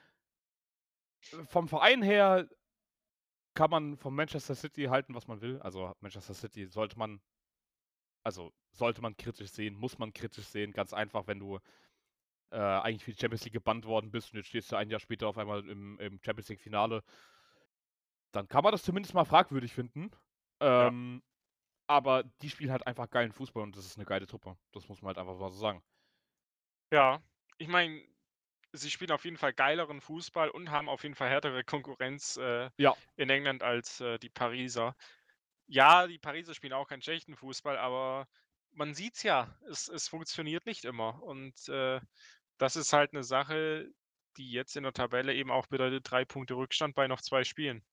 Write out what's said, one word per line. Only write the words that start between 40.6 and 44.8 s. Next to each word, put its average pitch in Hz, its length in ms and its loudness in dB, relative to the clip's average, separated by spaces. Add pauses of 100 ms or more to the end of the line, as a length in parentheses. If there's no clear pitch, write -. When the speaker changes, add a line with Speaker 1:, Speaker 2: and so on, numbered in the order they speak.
Speaker 2:
nicht 226 180 -10
immer. 117 380 -6
Und, 135 460 -14
äh, 131 320 -2 (580)
das 135 180 2
ist 156 160 0
halt 147 200 6
'ne 139 120 -6
Sache, 156 680 -2 (460)
die 131 140 -16
jetzt 123 240 -4
in 139 80 -4